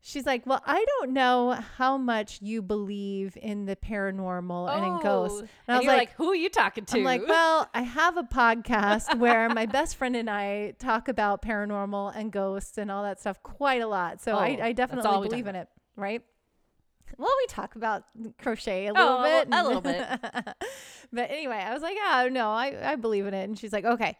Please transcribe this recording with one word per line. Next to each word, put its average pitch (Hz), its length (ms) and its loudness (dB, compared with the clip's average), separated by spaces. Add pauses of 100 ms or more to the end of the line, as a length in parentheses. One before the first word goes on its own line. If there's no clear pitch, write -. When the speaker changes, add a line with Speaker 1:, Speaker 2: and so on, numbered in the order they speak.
Speaker 1:
she's - 260 -8
like, 254 180 0
"Well, 262 220 0
I 370 180 2 (140)
don't 262 140 -2
know 247 380 4 (260)
how 262 200 2
much 233 440 -2
you 214 200 -4
believe 196 800 -4
in 208 240 -6
the 196 100 -4
paranormal 185 920 -4
and - 160 0
in 254 160 -2
ghosts." - 400 0
Speaker 2:
Oh, - 0 -
Speaker 1:
And - 80 -14 (180)
I 240 60 0
Speaker 2:
and 247 60 4
Speaker 1:
was 247 60 2
Speaker 2:
you're 277 80 6
Speaker 1:
like, 247 160 4
Speaker 2:
like, - 80 -20
"Who 320 120 0
are 392 60 2
you 339 140 0
talking 208 360 2
to?" 240 140 0
Speaker 1:
I'm - 40 2
like, 254 240 2
"Well, 320 460 4
I 233 80 -2
have 311 340 2
a 349 80 -2
podcast 233 920 2
Speaker 2:
<laughs> - 0 -
Speaker 1:
where 233 320 6
my 226 160 0
best 269 300 0
friend 247 200 -2
and 233 140 -2
I 202 480 -4
talk 262 300 -2
about 208 340 0
paranormal 202 760 -4
and 214 160 -6
ghosts 196 460 -4
and 202 140 -6
all 196 120 -4
that 202 160 -6
stuff 196 220 -6
quite 262 400 0
a 226 60 -2
lot. 190 340 -4
So 220 140 -2
I, - 20 2
Speaker 2:
Oh, 226 280 0
Speaker 1:
I 233 80 0
Speaker 2:
that's - 40 -4
Speaker 1:
definitely 247 320 0
Speaker 2:
all 226 120 4
we 202 60 -4
talk 220 40 -2
Speaker 1:
believe 233 160 -4
in 190 80 -8
Speaker 2:
about. 180 80 -8
Speaker 1:
it, - 60 -18 (260)
right?" 202 260 -6 (960)
Well, 339 220 0
we 508 80 0
talk - 280 -8
about 220 280 -2 (360)
crochet 208 480 -4
a 208 60 -2
little 349 140 6
Speaker 2:
Oh, 262 140 4
a - 20 2
Speaker 1:
bit. 605 260 4
Speaker 2:
li-, 285 80 4
a 349 60 4
little - 180 2
bit. 220 240 -2
Speaker 1:
<laughs> 240 500 -8 (580)
But 240 180 -2
anyway, 277 240 -4 (100)
I 220 80 -4
was 285 80 -4
like, 349 140 -4 (160)
"Oh, 254 180 4
no, 247 200 0
I, 233 420 -2
I 311 40 0
believe 214 300 -2
in 196 80 -4
it." 190 120 -4
And 208 120 -8
she's 214 140 -10
like, 202 140 -2
"Okay, 233 340 0